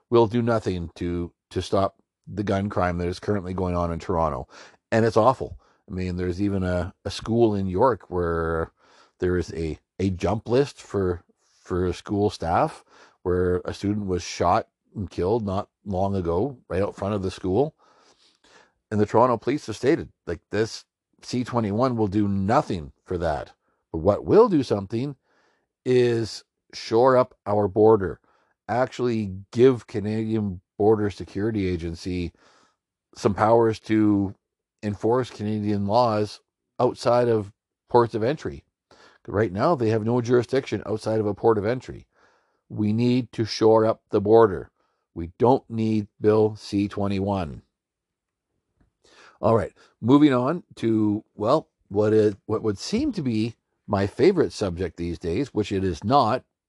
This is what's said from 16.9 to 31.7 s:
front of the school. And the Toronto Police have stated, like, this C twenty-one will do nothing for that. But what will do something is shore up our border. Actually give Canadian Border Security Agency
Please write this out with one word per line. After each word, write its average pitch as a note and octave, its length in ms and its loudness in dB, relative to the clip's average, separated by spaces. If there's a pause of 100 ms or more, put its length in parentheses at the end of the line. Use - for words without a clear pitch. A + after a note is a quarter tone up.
front G2+ 200 -4
of G2+ 60 -4
the F#2 100 -6
school. A2 440 -2 (1160)
And G#2+ 80 0
the G#2 60 4
Toronto A#2 320 4
Police C#3 300 -4
have G#2+ 80 -8
stated, B2 340 0 (160)
like, E2+ 160 -8 (100)
this G#2+ 340 -4 (360)
C B2 220 -4
twenty-one A#2 540 0
will G#2+ 100 2
do G2+ 200 0
nothing G2 640 -2 (120)
for F#2 140 -6
that. D#2 340 -4 (400)
But E2 80 -8
what D#2+ 260 0
will G3+ 240 6
do D#3 140 2
something A2+ 520 -4 (720)
is A#2+ 580 0 (300)
shore B2 440 4
up B2+ 180 2 (100)
our G#2 220 0
border. G#2 520 4 (480)
Actually A#2 680 -2 (180)
give A#2+ 360 4
Canadian G#2+ 720 -4 (160)
Border G#2 320 4
Security G2 580 -6
Agency E2+ 680 -6 (800)